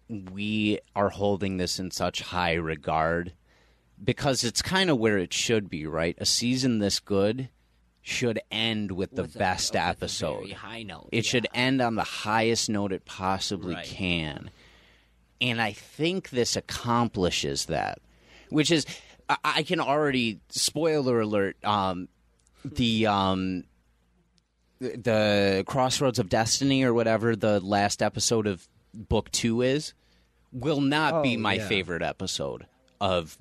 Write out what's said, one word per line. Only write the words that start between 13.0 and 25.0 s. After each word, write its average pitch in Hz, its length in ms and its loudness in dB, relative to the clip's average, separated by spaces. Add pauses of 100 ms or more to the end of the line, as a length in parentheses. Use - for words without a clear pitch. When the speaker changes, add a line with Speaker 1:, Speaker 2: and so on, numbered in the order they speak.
Speaker 1:
possibly 92 720 -4
Speaker 2:
Right. 85 80 -10
Speaker 1:
can. 85 680 -4 (880)
And 120 220 0
I 104 100 0
think - 580 -4
this 120 260 0
accomplishes 98 1120 0
that, 52 340 -4 (480)
which 147 240 2
is 151 140 2 (440)
I, 143 140 2
I 147 180 0
can 165 180 -2
already, 131 600 0 (100)
spoiler 147 680 0
alert, 104 440 0
um, 95 440 0 (560)
the, 113 420 2
um, 95 580 2 (1160)
the, 127 160 -6
the 104 720 2